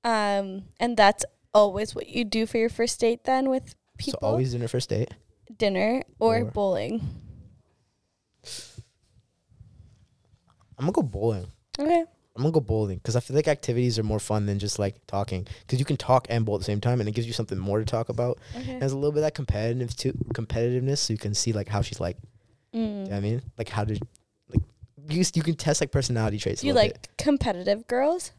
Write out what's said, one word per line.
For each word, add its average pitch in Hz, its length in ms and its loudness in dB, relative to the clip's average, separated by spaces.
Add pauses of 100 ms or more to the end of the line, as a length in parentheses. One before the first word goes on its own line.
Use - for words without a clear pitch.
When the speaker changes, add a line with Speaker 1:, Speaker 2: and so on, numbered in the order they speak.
Speaker 1:
Um, 202 600 0 (160)
and 233 180 0
that's 208 260 8 (300)
always 208 400 6
what - 140 -8
you - 180 -2
do 220 200 0
for 233 120 -2
your 226 120 4
first 233 300 -2
date 233 260 2
then 262 240 4
with 262 260 -2 (220)
people? - 240 -6
Speaker 2:
So - 60 0
always 123 260 2
dinner 120 140 -2
first 123 220 -2
date? 104 200 0 (480)
Speaker 1:
Dinner 214 460 2 (160)
or 226 200 4
Speaker 2:
Or 233 60 0
Speaker 1:
bowling? 208 560 -2 (3750)
Speaker 2:
I'm 131 80 -2
gonna 180 80 2
go 294 100 2
bowling. 101 440 -2 (320)
Speaker 1:
Okay. 330 200 4 (360)
Speaker 2:
I'm 120 80 -4
gonna 156 80 2
go 160 100 4
bowling 107 420 0
'cause 113 120 -2
I 123 40 4
feel 127 160 -6
like 151 120 2
activities 123 520 0
are 110 40 0
more 107 160 0
fun 107 260 0
than 101 120 0
just, 101 220 -4
like, 98 260 -4
talking. 98 400 -4 (220)
'Cause 127 120 0
you 139 60 0
can 139 120 0
talk 127 320 2
and 117 160 2
bowl 107 100 0
at 98 40 0
the 101 60 -4
same 104 160 -2
time, 120 200 0
and 104 80 0
it - 20 -4
gives 113 160 -2
you 117 60 -8
something 104 240 -4
more 98 220 0
to 110 60 -2
talk 117 240 -2
about. 123 300 -2 (160)
Speaker 1:
Okay. 254 160 -8
Speaker 2:
And 254 100 -6
there's 135 120 0
a - 20 -4
little 143 160 0
bit 147 80 0
of 151 40 2
that 151 120 0
competitive 120 600 -2
too, 123 180 -2 (200)
competitiveness, 123 680 0
so - 140 -2
you 107 60 -4
can 104 140 -4
see, 113 200 0
like, 101 140 -2
how 101 140 0
she's - 180 -4
like. 87 180 -4 (560)
Speaker 1:
Mm. 226 60 -4
Speaker 2:
You 226 80 -2
know 208 160 -6
what 190 100 -6
I - 60 -2
mean? 117 220 -2 (160)
Like, 113 120 -6
how 107 140 -2
did, 107 180 -2 (480)
like, - 120 2 (480)
you 160 120 -2
s-, 180 140 0
you 165 80 2
can 160 120 2
test, - 260 2
like, 139 100 -2
personality 113 480 0
traits - 220 -2
a - 20 -8
Speaker 1:
Do 269 40 0
you 285 60 2
Speaker 2:
little 214 140 6
Speaker 1:
like - 140 -6
Speaker 2:
bit. - 160 -20
Speaker 1:
competitive 214 680 0
girls? 294 540 0